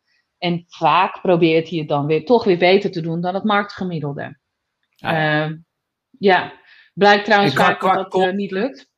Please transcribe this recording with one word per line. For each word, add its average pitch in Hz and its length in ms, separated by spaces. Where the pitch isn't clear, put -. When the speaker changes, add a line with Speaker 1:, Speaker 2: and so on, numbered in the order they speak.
Speaker 1:
En 175 300
vaak 170 540
probeert 165 480
hij 170 100
het 147 80
dan 143 180
weer, 156 200
toch 233 180
weer 180 140
beter 185 340
te 165 100
doen 165 200
dan 180 120
het 190 100
marktgemiddelde. 185 800
Speaker 2:
Ah, - 140
ja. 156 320
Speaker 1:
Ehm, 156 120
ja, 180 340
blijkt 202 320
trouwens 202 280
Speaker 2:
En - 60
qua, 202 80
Speaker 1:
vaak 202 140
dat 190 80
Speaker 2:
qua 190 80
Speaker 1:
dat, 185 80
eh, - 60
Speaker 2:
kosten? 185 240
Speaker 1:
niet 196 160
lukt. 196 460